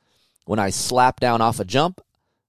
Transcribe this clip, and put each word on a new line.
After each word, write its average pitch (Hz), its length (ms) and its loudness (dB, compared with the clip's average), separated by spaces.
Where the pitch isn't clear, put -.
when 104 120 -2
I 98 120 -2
slap 127 500 0
down 117 200 0
off 113 200 0
a 101 40 -6
jump, 147 360 -2